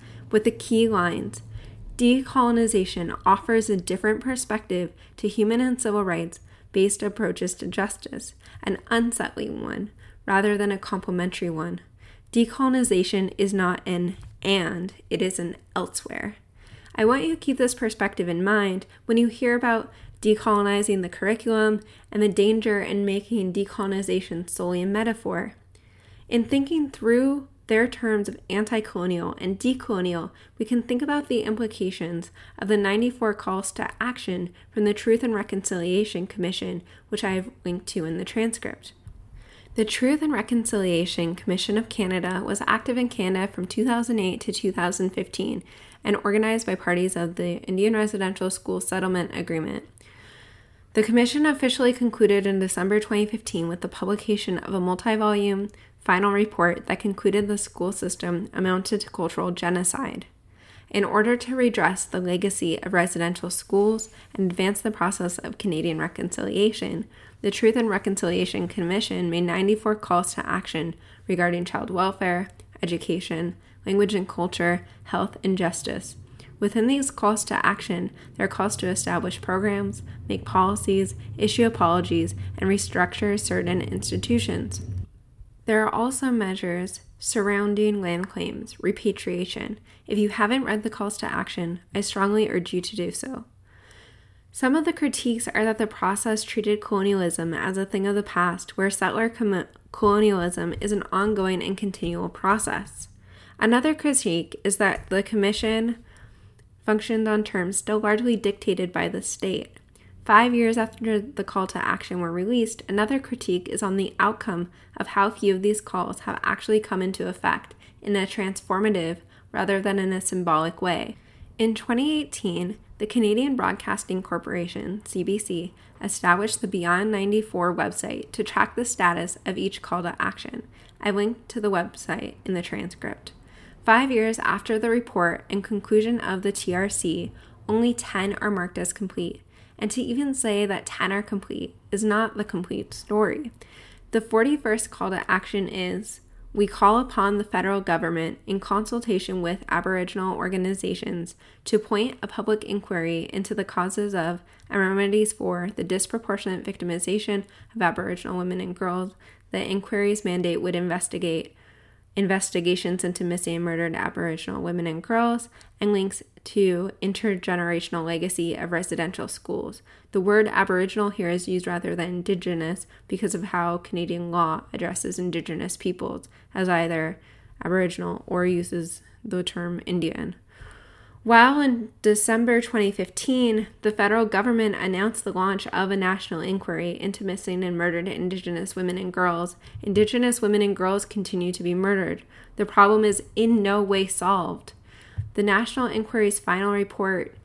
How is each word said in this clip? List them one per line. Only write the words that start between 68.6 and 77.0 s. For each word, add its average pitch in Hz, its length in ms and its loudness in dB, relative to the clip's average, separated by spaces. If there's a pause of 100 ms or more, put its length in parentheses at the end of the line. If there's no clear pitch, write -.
Commission 180 600 -2
made 170 120 0
ninety-four 196 520 2
calls 180 400 0
to - 120 -6
action 170 480 -4 (320)
regarding 175 380 2
child - 240 -4
welfare, 185 600 0 (320)
education, 170 720 -2 (300)
language 196 280 4
and 196 140 -2
culture, 175 560 0 (200)
health, - 380 -4
and 190 140 2
justice. - 600 -4 (440)
Within 220 260 2
these 269 240 2